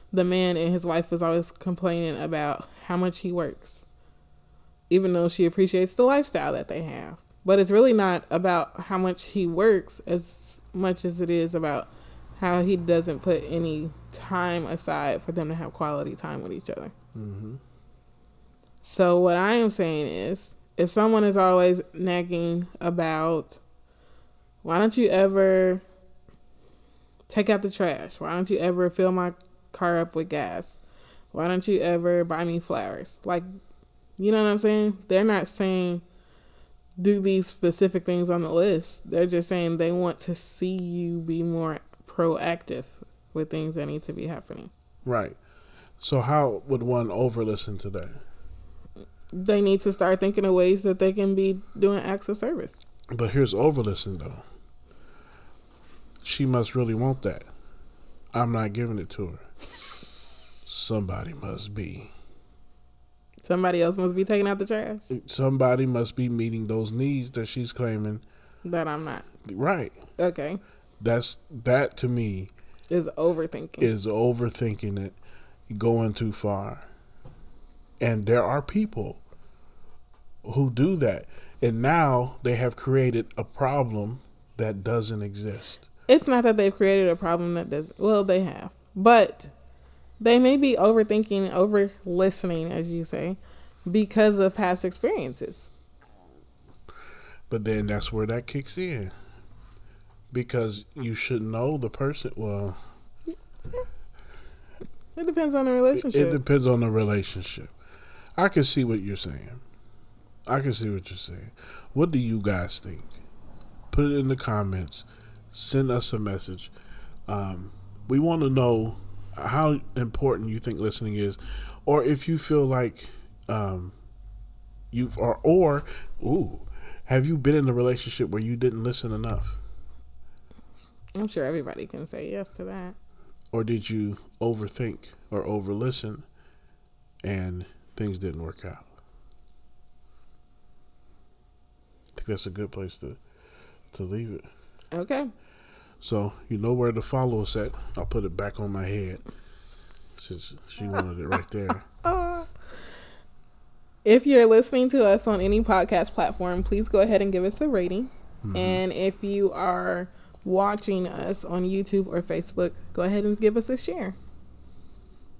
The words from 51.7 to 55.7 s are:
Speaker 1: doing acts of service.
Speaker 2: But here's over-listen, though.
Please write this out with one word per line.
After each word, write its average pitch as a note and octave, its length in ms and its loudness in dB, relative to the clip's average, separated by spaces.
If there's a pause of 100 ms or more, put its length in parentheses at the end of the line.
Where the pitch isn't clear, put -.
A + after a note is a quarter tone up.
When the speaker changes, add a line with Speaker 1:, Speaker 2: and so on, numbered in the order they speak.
Speaker 1:
doing G3 220 4
acts - 280 -4
of G#3 80 -2
service. - 480 -6 (320)
Speaker 2:
But A2+ 140 0
here's A#2 240 4
over-listen, G#2 640 0
though. C#2+ 240 -12 (1800)